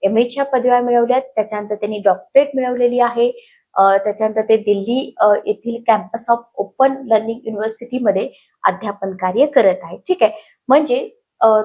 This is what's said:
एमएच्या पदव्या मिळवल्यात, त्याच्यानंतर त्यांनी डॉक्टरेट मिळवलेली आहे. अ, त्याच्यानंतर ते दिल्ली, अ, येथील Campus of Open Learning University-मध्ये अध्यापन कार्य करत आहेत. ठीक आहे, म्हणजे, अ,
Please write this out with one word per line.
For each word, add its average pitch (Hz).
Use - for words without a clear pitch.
एमएच्या 240
पदव्या 247
मिळवल्यात, 247
त्याच्यानंतर 214
त्यांनी 214
डॉक्टरेट 202
मिळवलेली 247
आहे. 240
अ, 196
त्याच्यानंतर 214
ते 220
दिल्ली, 208
अ, 208
येथील 226
Campus 220
of 233
Open 269
Learning 220
University-मध्ये 220
अध्यापन 196
कार्य 185
करत 208
आहेत. 170
ठीक 359
आहे, 320
म्हणजे, 269
अ, 220